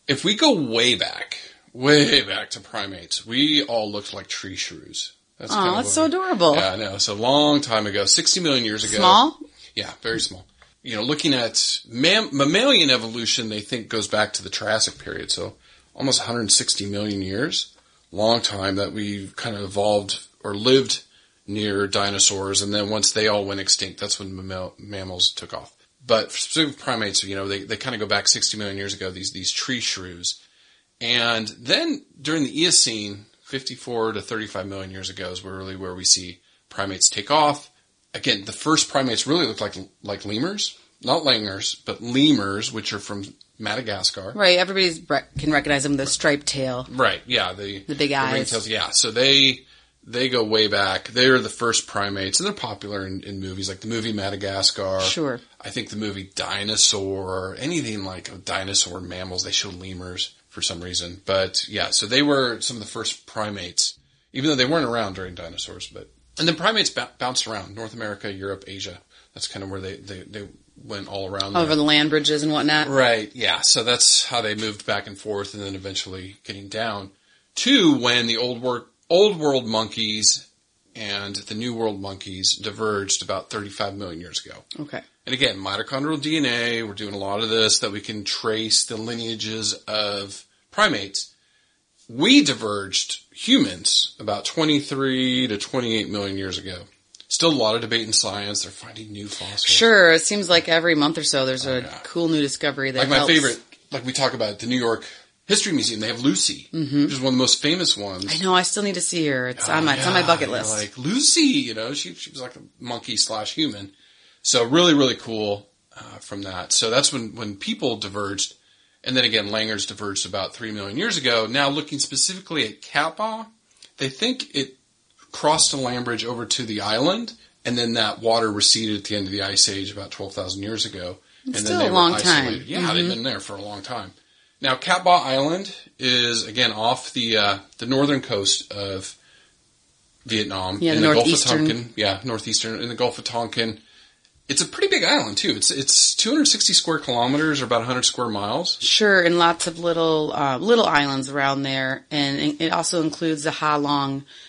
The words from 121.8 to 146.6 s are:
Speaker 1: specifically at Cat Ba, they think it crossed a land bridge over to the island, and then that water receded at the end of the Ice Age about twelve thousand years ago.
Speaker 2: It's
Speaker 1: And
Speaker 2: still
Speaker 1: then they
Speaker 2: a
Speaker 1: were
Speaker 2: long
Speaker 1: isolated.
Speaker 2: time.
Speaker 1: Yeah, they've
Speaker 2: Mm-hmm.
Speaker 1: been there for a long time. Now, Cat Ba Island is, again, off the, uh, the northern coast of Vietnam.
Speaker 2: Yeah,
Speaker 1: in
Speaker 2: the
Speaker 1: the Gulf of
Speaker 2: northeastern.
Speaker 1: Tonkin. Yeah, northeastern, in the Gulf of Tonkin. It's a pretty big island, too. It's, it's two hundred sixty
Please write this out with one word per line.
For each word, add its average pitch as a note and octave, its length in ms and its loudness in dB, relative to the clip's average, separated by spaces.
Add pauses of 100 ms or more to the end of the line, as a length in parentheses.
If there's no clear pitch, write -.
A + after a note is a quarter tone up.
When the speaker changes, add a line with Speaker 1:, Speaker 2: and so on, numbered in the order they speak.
Speaker 1:
specifically D#3 680 -2
at G#2 160 -12
Cat D#3 340 -2
Ba, A3 300 -6 (520)
they C3+ 120 -2
think - 440 -4
it C#3 220 -4 (560)
crossed D#3 400 4
a D3 60 -4
land B2 260 -4
bridge A2+ 220 -4
over A#2+ 200 -6
to - 180 -2
the G#2+ 180 -4
island, D3+ 500 0 (320)
and B2 140 -2
then A#2 160 0
that A2 260 0
water A2+ 320 2
receded G#2+ 460 2
at G2+ 60 -10
the G#2 120 -4
end G2 100 -2
of F#2 60 -8
the G2+ 100 -4
Ice G2 260 2
Age G2 240 -6
about G2 180 -12
twelve G2 240 -10
thousand F#2+ 280 -6
years G#2+ 240 -4
ago. F#2 320 -10 (280)
Speaker 2:
It's B3+ 120 -6
Speaker 1:
And G#3 80 -2
Speaker 2:
still F4 120 2
Speaker 1:
then - 0 -
they D4+ 80 4
Speaker 2:
a F#3+ 40 2
Speaker 1:
were F#3 40 2
Speaker 2:
long F3 200 6
Speaker 1:
isolated. C#3+ 460 4
Speaker 2:
time. - 60 -14
Speaker 1:
Yeah, D#3 280 0
they've F2 100 2
Speaker 2:
Mm-hmm. F3 100 0
Speaker 1:
been A2+ 100 -4
there A2 160 -4
for G2+ 140 -12
a G2 80 -10
long G#2 200 -10
time. G#2+ 300 -10 (480)
Now, C3 140 2
Cat F3+ 300 0
Ba F3+ 60 6
Island D#3 640 4 (280)
is, A#2+ 440 2
again, A2+ 280 0
off A2+ 400 0
the, A2+ 240 0
uh, G2+ 220 2 (180)
the A#2 100 -8
northern C3+ 360 2
coast G2+ 500 -2
of G2 420 -8 (1080)
Vietnam. F#2+ 560 -4
Speaker 2:
Yeah, D#3+ 140 2
Speaker 1:
in D3+ 80 4
Speaker 2:
the D#3 60 8
Speaker 1:
the D3+ 60 6
Gulf - 120 6
of - 0 -
Speaker 2:
northeastern. - 320 4 (100)
Speaker 1:
Tonkin. A#2+ 280 -4
Yeah, G2+ 280 0
northeastern, A2+ 560 -4
in A#2+ 80 -4
the A#2+ 60 -8
Gulf A#2+ 240 -2
of A#2 60 -10
Tonkin. A2+ 560 -4 (680)
It's C#3+ 140 0
a D#3+ 40 -4
pretty - 220 0
big F4+ 160 2
island, A#2+ 320 2
too. F#3+ 140 2
It's, G#2 200 2
it's - 440 4
two - 160 2
hundred D4 160 4
sixty - 260 4